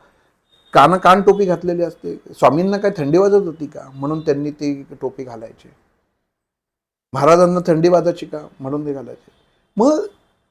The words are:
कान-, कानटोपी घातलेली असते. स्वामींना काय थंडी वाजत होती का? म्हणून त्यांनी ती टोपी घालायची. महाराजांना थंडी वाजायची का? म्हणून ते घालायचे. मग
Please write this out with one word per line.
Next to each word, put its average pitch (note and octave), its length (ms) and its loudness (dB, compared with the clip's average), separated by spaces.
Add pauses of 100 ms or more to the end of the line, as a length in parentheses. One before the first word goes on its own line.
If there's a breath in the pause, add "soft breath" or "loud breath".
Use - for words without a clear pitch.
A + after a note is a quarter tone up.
(720)
कान-, D3 240 6
कानटोपी F#3+ 480 4
घातलेली F3 380 -4
असते. E3 320 -10
स्वामींना F3 640 0
काय G3+ 200 -2
थंडी D3+ 200 0
वाजत G3 280 2
होती D3+ 200 -10
का? C3+ 280 -18
म्हणून C#3+ 260 -6
त्यांनी D3 320 -4
ती C#3+ 340 -8 (160)
टोपी C3 220 -10
घालायची. A2+ 460 -18 (1400)
महाराजांना F3 540 4
थंडी E3 220 2
वाजायची E3+ 360 0
का? D3+ 140 -12 (200)
म्हणून C#3+ 260 -8
ते C#3+ 80 -8
घालायचे. B2 380 -16 (460)
मग D4 280 0 (460)